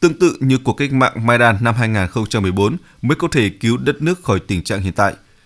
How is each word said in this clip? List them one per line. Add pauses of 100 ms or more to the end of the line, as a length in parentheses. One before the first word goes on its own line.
tương
tự
như
cuộc
cách
mạng
Maidan
năm
hai
nghìn
không
trăm
mười
bốn, (260)
mới
có
thể
cứu
đất
nước
khỏi
tình
trạng
hiện
tại. (320)